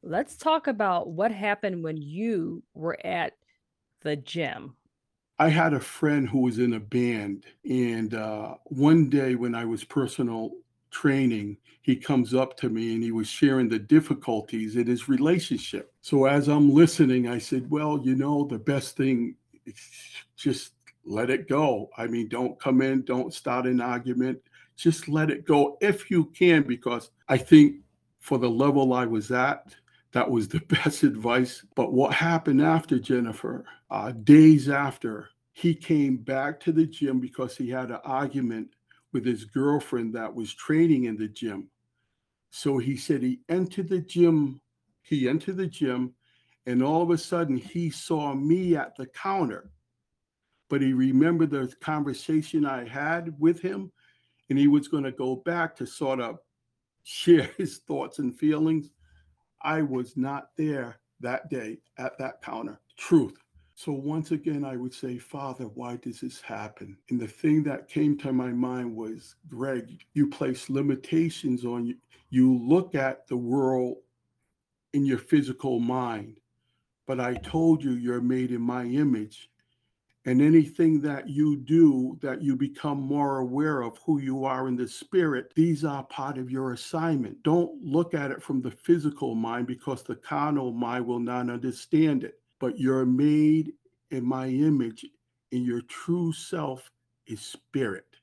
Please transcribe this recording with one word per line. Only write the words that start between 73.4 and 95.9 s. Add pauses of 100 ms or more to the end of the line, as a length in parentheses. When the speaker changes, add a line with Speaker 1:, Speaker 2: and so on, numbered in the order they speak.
Speaker 2:
in
your
physical
mind, (680)
but
I
told
you
you're
made
in
my
image. (800)
And
anything
that
you
do,
that
you
become
more
aware
of
who
you
are
in
the
spirit,
these
are
part
of
your
assignment.
Don't
look
at
it
from
the
physical
mind
because
the
carnal
mind
will
not
understand
it. (180)
But
you're
made (360)
in
my
image, (460)
and
your
true